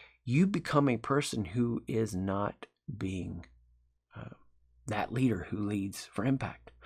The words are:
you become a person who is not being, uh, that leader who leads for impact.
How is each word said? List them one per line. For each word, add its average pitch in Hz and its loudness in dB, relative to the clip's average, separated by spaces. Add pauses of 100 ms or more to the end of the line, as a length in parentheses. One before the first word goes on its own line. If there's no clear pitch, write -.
(240)
you 143 4
become 151 4
a 117 2
person 131 0
who 117 0
is 110 0
not 98 -2 (320)
being, 95 -4 (680)
uh, 113 -12 (540)
that 101 -2
leader 117 2
who - -4
leads 101 -2
for - -4
impact. 131 -2 (140)